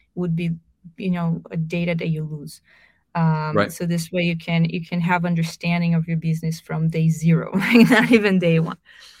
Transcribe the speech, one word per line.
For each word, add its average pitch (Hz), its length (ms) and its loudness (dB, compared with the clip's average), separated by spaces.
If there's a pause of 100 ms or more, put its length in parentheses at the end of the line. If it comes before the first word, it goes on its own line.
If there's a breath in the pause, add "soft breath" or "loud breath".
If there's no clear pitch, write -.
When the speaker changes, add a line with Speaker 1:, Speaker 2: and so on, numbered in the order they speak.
(140 soft breath)
Speaker 1:
would 175 220 -2
be, 170 160 -2 (440)
you 190 140 -4
know, 170 400 -2
a 185 60 -8
data 170 400 -4
that 170 120 -4
you 156 160 -4
lose. 151 380 -12 (520 soft breath)
Um, 156 420 0
Speaker 2:
Right. 101 160 0
Speaker 1:
so - 120 -8
this 170 260 -4
way 180 120 -2
you 170 140 -2
can, 165 280 0
you 170 220 -6
can 175 140 -4
have 175 260 0
understanding 170 680 -2
of 165 140 0
your 165 80 -2
business 160 440 -4
from 160 280 -2
day 160 220 2
zero, 156 420 2
<laughs> 190 200 0 (180)
not 233 200 4
even 202 280 4
day 165 220 4
one. 165 180 -4 (420 loud breath)